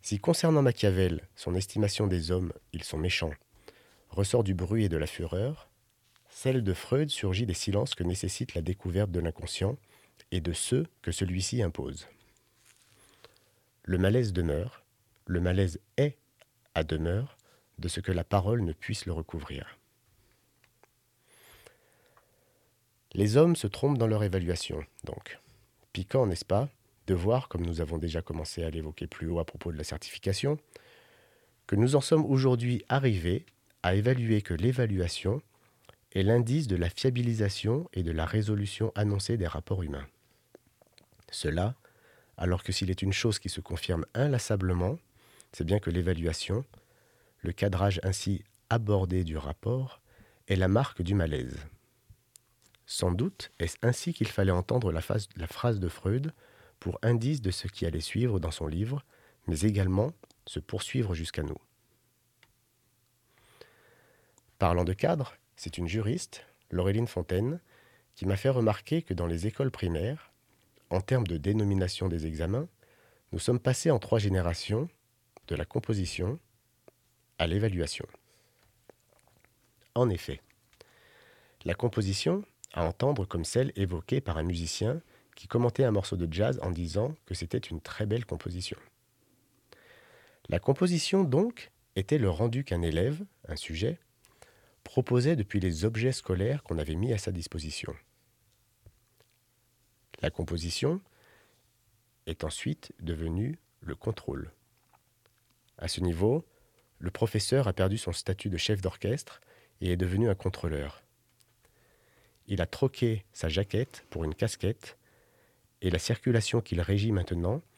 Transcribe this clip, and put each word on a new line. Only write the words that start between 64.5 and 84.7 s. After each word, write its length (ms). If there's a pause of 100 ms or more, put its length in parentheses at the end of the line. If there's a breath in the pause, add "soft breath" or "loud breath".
Parlant 280
de 80
cadre, 420 (200)
c'est 240
une 80
juriste, 580 (240 loud breath)
Laureline 380
Fontaine, 520 (540 soft breath)
qui 140
m'a 100
fait 120
remarquer 520
que 140
dans 100
les 220
écoles 240
primaires, 600 (600)
en 100
termes 240
de 120
dénomination 720
des 200
examens, 420 (640 soft breath)
nous 80
sommes 200
passés 300
en 80
trois 220
générations 680 (600)
de 80
la 100
composition 720 (1000)
à 80
l'évaluation. 600 (1900 soft breath)
En 160
effet, 300 (1200 loud breath)
la 80
composition, 720 (280)
à 100
entendre 420
comme 200
celle 300
évoquée 460
par 160
un 60
musicien 580 (340 soft breath)